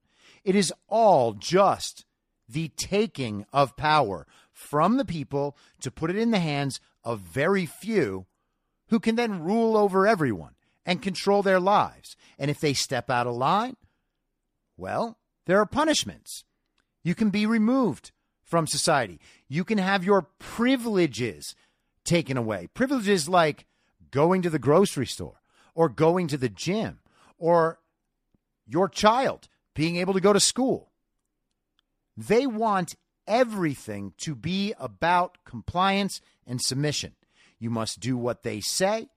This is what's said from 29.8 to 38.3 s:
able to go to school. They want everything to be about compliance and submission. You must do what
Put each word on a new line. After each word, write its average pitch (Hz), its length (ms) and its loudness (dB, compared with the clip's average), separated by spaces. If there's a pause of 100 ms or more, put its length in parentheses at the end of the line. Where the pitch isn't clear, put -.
able 185 160 0
to 190 80 0
go 196 100 6
to 202 80 4
school. - 520 0 (1200)
They 156 320 0
want 214 480 -2 (320)
everything 165 920 -2
to 156 160 -8
be 190 440 -4
about 165 640 -2
compliance 190 800 -4 (260)
and 123 140 -6
submission. 139 520 -4 (460)
You 113 100 -8
must 113 300 -4
do 127 160 -4
what 120 280 -4